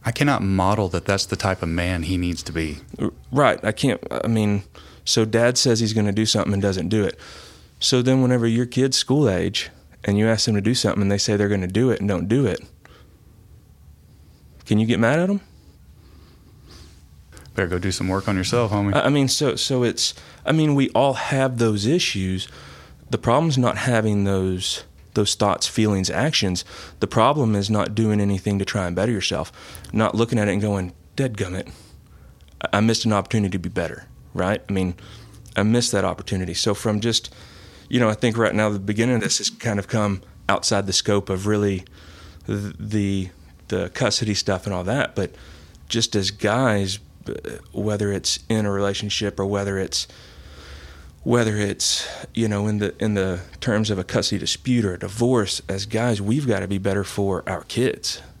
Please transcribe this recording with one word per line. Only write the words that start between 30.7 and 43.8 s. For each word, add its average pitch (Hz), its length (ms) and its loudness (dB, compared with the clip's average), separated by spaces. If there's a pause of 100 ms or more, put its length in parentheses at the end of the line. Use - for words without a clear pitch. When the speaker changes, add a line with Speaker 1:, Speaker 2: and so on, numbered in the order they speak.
Speaker 2:
"Dadgummit, 101 560 -4 (880)
I, - 160 0
I - 20 4
missed 110 240 2
an 110 80 4
opportunity 101 380 2
to 95 80 -2
be 90 100 -4
better," 85 380 -4 (260)
right? 92 360 0
I 101 40 -4
mean, 92 220 0 (640)
I 101 80 2
missed 117 260 4
that 98 140 2
opportunity. 90 500 -4
So 107 180 0
from 104 280 -2
just, 113 340 -2 (540)
you 123 100 0
know, 117 100 4
I 107 60 2
think 113 240 0
right 110 160 2
now 107 140 2
the 104 100 0
beginning 110 380 0
of 107 60 0
this - 160 -2
has 104 120 -4
kind 104 300 -4
of - 80 -10
come 104 340 0 (260)
outside 101 380 0
the 95 60 -4
scope 101 360 0
of 98 200 -2
really 101 360 0 (600)
the, 101 320 -6
the, 101 500 -2 (380)
the 95 240 -4